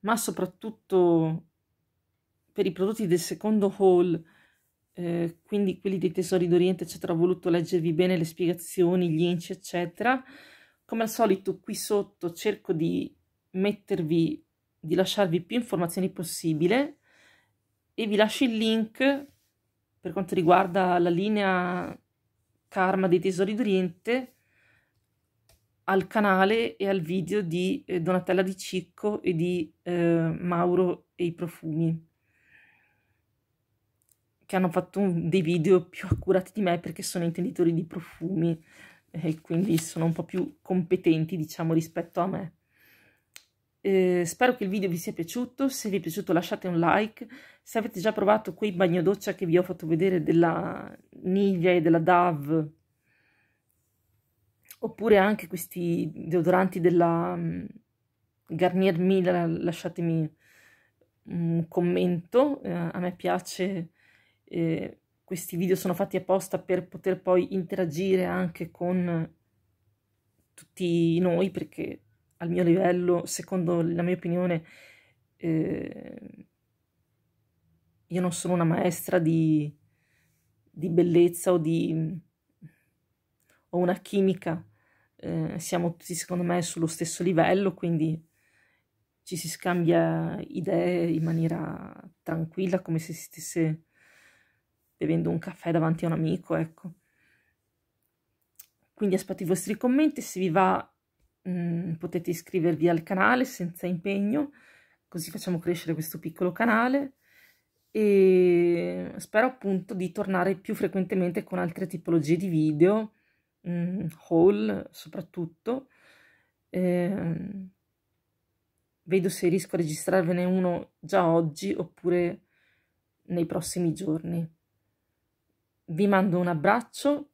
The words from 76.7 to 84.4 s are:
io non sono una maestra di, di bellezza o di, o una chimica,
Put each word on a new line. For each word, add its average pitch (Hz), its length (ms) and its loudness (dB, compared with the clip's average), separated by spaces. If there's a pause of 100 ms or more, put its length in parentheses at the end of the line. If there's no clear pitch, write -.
io 175 140 -2
non 180 100 0
sono 175 240 -2
una 170 80 2
maestra 170 560 0
di, 156 520 2 (1000)
di 160 180 -6
bellezza 175 640 4
o 180 40 4
di, 160 640 -2 (1500)
o 175 80 -4
una 180 220 2
chimica, 190 640 0 (580)